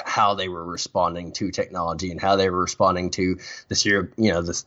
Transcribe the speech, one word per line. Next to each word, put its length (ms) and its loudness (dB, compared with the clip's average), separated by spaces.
how 300 2
they 140 -4
were 160 -8
responding 680 -2
to 180 -4
technology 640 -4
and 80 -8
how 160 4
they 120 4
were 120 0
responding 500 2
to 260 0
the 60 -4
serial, 320 2
you 140 4
know, 120 2
the, 240 -4